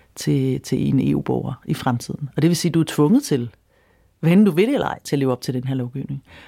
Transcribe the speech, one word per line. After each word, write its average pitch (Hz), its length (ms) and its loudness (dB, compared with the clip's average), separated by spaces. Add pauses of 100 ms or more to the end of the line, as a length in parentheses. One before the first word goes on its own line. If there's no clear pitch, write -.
(160)
til, 135 460 -2
til - 260 -2
en 135 120 2
E 135 160 0
U-borger 135 380 -4 (120)
i - 80 -2
fremtiden. - 640 -4
Og 147 60 -2
det 147 80 4
vil 175 80 2
sige, 175 120 0
at 143 40 -8
du 165 60 2
er 156 80 2
tvunget 185 360 2
til, 120 260 -2 (680)
hvad 156 140 2
end 208 120 8
du 196 60 4
vil 185 220 2
eller 247 140 0
ej, 71 160 -6
til - 120 -4
at 143 40 2
leve 135 120 2
op 120 100 -2
til 135 120 -6
den 123 100 -4
her 131 120 -4
lovgivning. 135 480 -8 (240)